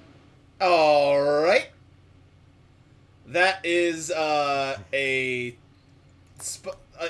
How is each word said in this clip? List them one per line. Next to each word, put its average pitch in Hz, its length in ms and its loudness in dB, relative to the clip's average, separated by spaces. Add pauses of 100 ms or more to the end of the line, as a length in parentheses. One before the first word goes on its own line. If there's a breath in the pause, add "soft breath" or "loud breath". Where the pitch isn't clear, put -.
(600)
All 151 600 4 (220)
right. 185 260 2 (1600)
That 180 380 0
is, 170 460 -2
uh, 143 680 -2 (140)
a 131 640 -4 (840)
sp-, - 360 -12 (240)
a, 165 100 -6